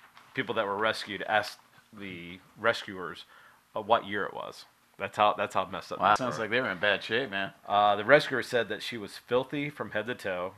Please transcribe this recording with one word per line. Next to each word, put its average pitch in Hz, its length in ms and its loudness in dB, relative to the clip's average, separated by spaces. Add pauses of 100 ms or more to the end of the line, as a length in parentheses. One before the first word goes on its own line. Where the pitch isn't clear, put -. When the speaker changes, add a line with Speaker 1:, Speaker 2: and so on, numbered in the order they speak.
(340)
Speaker 1:
people 117 220 -4
that 107 100 2
were 101 120 0
rescued 104 460 -2
asked - 360 0 (380)
the 92 420 -12 (200)
rescuers, 95 680 -2 (500)
uh, 113 60 -2
what 107 240 4
year 98 200 -2
it - 80 -6
was. - 320 -10 (340)
That's 98 180 -4
how, 104 200 6
that's 104 180 -4
how 95 100 0
messed 87 260 -10
up - 80 -6
Speaker 2:
Wow, 95 120 6
Speaker 1:
the 104 60 8
Speaker 2:
sounds 123 180 -4
Speaker 1:
story. 110 140 -4
Speaker 2:
like - 20 -10
they 123 100 2
were 123 100 -2
in 92 60 -6
bad 98 260 2
shape, 117 280 -2
man. 98 220 -4 (140)
Speaker 1:
Uh, 104 280 6
the 104 100 -4
rescuer 135 380 6
said 113 260 0
that 101 140 -6
she 120 140 -8
was 101 200 -12
filthy 135 520 -2
from 113 220 -10
head 107 160 -4
to 120 80 -6
toe. 92 420 -6